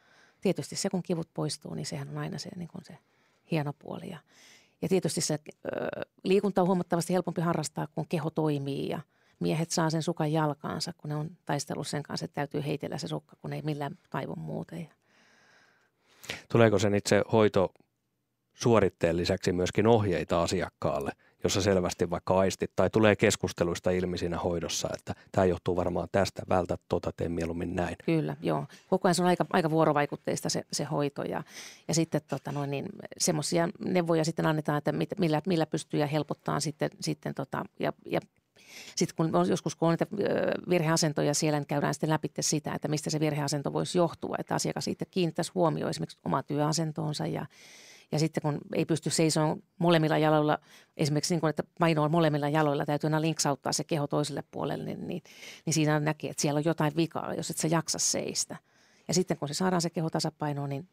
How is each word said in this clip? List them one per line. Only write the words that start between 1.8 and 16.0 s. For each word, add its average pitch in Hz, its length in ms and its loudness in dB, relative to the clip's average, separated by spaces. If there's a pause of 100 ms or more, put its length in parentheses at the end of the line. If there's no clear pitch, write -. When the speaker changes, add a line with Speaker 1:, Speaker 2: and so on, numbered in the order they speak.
Speaker 1:
sehän 143 240 -8
on 147 80 -10
aina 156 200 -6
se, 175 180 -12
niin 175 140 -10
kuin 180 160 -14
se 180 120 -20 (540)
hieno 147 280 0
puoli. - 300 -12
Ja, 156 80 -12 (640)
ja 170 80 -4
tietysti 175 320 0
se, 151 180 -2 (260)
ö, - 40 -6 (540)
liikunta 196 380 4
on 175 60 4
huomattavasti 175 460 0
helpompi 180 280 0
harrastaa, 160 540 -2
kun 156 120 -4
keho 156 220 -2
toimii 147 600 -2
ja - 100 -4 (400)
miehet 165 320 0
saa 160 180 2
sen 156 140 0
sukan 160 280 -2
jalkaansa, 156 680 -2
kun 151 120 -10
ne 147 60 -4
on 151 140 -6 (160)
taistellut - 420 -4
sen 110 160 -4
kanssa, - 220 -8
että - 100 -14
täytyy 143 300 -4
heitellä 151 320 -6
se 160 100 -8
sukka, 151 340 -10
kun 143 120 -10
ei 143 80 -8
millään 147 360 -6 (120)
taivu 160 260 -6
muuten. 160 440 -10
Ja 165 80 -12 (1600)